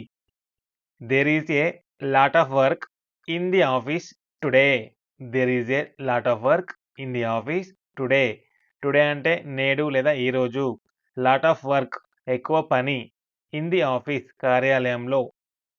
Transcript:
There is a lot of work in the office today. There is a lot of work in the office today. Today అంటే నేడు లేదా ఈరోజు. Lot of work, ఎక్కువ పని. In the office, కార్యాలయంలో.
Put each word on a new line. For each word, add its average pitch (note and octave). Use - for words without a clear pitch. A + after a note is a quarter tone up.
There C3+
is D#3
a -
lot C#3
of C3+
work C3+
in E3+
the F#3+
office C#3
today. C#3
There B2+
is A#2+
a D3+
lot A#2+
of A2
work F3+
in C3+
the A#2
office D#3+
today. C3
Today C#3+
అంటే D3
నేడు C3+
లేదా C3+
ఈరోజు. B2+
Lot C3+
of -
work, C3+
ఎక్కువ C#3+
పని. C3
In D3+
the F3
office, C3+
కార్యాలయంలో. B2+